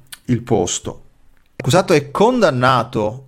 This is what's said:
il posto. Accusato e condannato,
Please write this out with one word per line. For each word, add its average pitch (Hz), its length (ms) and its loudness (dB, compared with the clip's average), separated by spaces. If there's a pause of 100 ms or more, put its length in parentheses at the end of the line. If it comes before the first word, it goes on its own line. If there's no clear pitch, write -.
(260)
il 117 160 -2
posto. - 600 -4 (540)
Accusato 185 360 2
e 147 180 0
condannato, 127 1160 0